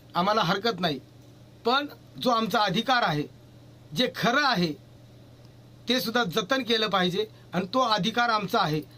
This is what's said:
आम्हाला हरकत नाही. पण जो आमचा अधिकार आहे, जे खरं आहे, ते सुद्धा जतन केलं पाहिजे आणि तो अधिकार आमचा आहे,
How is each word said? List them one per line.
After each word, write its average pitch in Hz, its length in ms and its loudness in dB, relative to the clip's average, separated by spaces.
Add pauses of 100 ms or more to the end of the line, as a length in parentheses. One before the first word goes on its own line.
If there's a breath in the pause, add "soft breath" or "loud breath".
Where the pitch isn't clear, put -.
(140)
आम्हाला 202 280 2
हरकत 196 380 0
नाही. 156 180 -2 (680)
पण 269 220 0 (360)
जो 254 80 2
आमचा 226 300 2
अधिकार 226 420 2
आहे, 156 200 0 (760)
जे 170 200 0
खरं 262 300 2
आहे, 180 260 0 (1160)
ते 254 120 0
सुद्धा 240 240 0
जतन 220 380 -2
केलं 220 260 0
पाहिजे 185 380 0 (260 loud breath)
आणि 190 220 -2
तो 254 140 2
अधिकार 220 400 0
आमचा 214 320 0
आहे, 156 200 0 (180 loud breath)